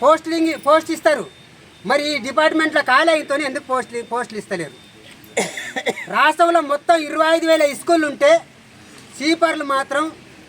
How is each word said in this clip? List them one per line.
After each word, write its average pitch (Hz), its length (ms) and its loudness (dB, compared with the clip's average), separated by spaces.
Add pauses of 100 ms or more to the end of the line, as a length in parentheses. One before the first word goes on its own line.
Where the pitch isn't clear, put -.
పోస్టింగ్, 320 500 2 (140)
పోస్ట్ 311 300 2
ఇస్తారు, 285 280 0 (680)
మరి 285 120 2 (100)
ఈ 294 40 -2 (120)
డిపార్ట్మెంట్ల 311 520 0 (100)
ఖాళీ 320 240 4
అయితేనే 294 360 -2
ఎందుకు 269 220 -10
పోస్టులు, 240 300 -6 (100)
పోస్టులు 226 300 -8
ఇస్తలేరు? 170 340 -10 (1400)
రాష్ట్రంలో 311 480 2 (100)
మొత్తం 294 260 2 (100)
ఇరవై 311 200 0 (100)
ఐదు 330 120 -2
వేల 311 160 4 (140)
స్కూళ్ళు 330 320 0
ఉంటే 285 200 2 (880)
సీపర్లు 311 560 0
మాత్రం 269 320 -2 (440)